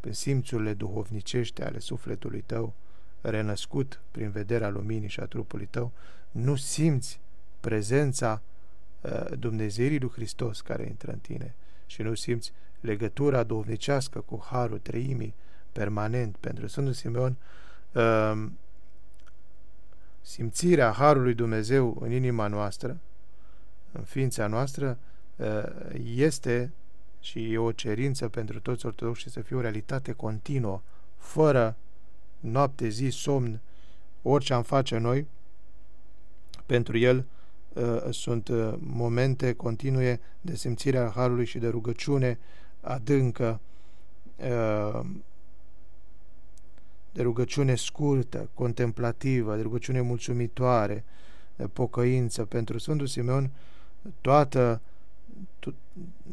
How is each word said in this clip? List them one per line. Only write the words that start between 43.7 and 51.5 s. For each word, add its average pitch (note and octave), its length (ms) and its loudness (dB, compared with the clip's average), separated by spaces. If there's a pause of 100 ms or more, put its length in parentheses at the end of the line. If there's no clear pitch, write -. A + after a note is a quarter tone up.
uh, A2 640 0 (2000)
de B2+ 100 -2
rugăciune B2 520 4
scurtă, C3 800 0
contemplativă, A#2+ 1040 0
de A2 60 0
rugăciune A#2+ 380 0
mulțumitoare, A#2+ 1040 2 (520)